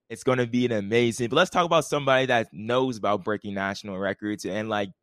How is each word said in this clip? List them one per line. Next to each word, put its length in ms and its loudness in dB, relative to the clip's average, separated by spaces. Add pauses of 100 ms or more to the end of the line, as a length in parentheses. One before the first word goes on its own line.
It's 140 -12
gonna 240 2
be 180 2
an 60 0
amazing, 580 0
but 60 0
let's 160 2
talk 160 2
about 180 4
somebody 400 2
that 260 0
knows 460 0
about 260 0
breaking 300 -4
national 460 -6
records 440 -4
and, 240 -4
like, 220 -2 (140)